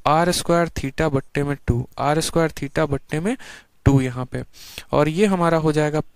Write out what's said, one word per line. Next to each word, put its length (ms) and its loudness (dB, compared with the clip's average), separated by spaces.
आर 240 4
स्क्वायर 380 0
theta 440 -4
बट्टे 300 -2
में 120 -2
टू, 200 0
आर 200 2
स्क्वायर 320 0
theta 380 -4
बट्टे 300 -6
में 160 -2
टू 160 6
यहाँ 240 -4
पे, 180 -8
और 180 4
ये 160 2
हमारा 320 2
हो 140 0
जाएगा 300 0